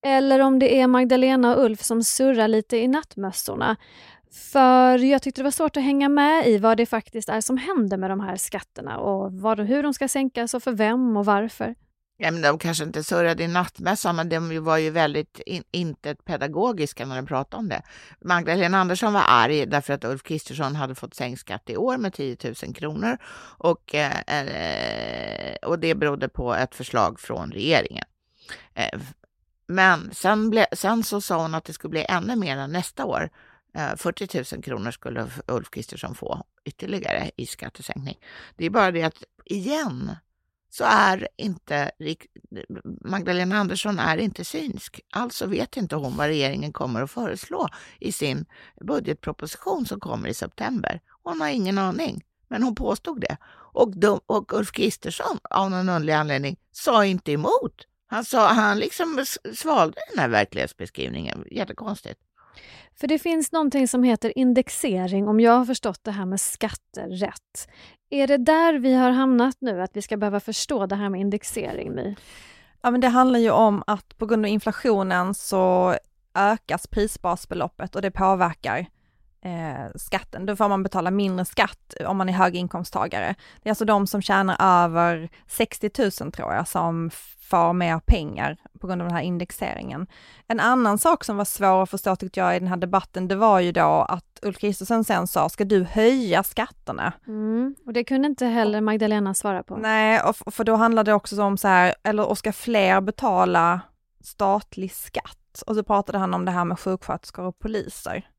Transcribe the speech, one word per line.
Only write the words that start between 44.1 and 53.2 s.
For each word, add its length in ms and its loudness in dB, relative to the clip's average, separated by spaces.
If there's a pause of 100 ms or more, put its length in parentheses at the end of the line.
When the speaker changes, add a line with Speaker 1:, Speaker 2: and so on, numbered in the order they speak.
Speaker 2:
inte 260 -4
synsk. 560 -10 (120)
Alltså 340 -6
vet 300 -4
inte 200 -6
hon 200 -6
vad 100 -2
regeringen 460 -2
kommer 300 -4
att 80 -6
föreslå 580 -6 (300)
i 140 -6
sin 320 -4 (360)
budgetproposition 1080 -6
som 140 -10
kommer 280 -8
i 60 -6
september. 640 -6 (220)
Hon 180 -8
har 80 -2
ingen 300 -2
aning, 440 -4 (260)
men 140 -4
hon 120 0
påstod 460 -6